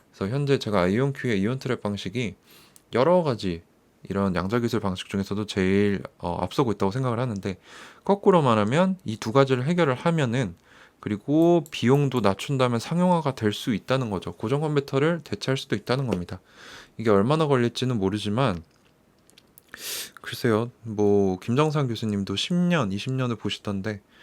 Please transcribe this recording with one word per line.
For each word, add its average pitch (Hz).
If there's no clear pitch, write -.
그래서 101
현재 139
제가 101
아이온 117
큐의 117
이온 120
트랩 123
방식이 104
여러 165
가지 98
이런 98
양자 95
기술 117
방식 95
중에서도 101
제일, 98
어, 87
앞서고 120
있다고 -
생각을 127
하는데 104
거꾸로 196
말하면 135
이 110
두 -
가지를 131
해결을 160
하면은 127
그리고 156
비용도 131
낮춘다면 120
상용화가 170
될 107
수 -
있다는 120
거죠. 90
고정 135
컴퓨터를 147
대체할 -
수도 -
있다는 131
겁니다. 90
이게 113
얼마나 131
걸릴지는 123
모르지만 101
글쎄요, 117
뭐 101
김정삼 147
교수님도 101
십 -
년, 175
이십 101
년을 127
보시던데, 101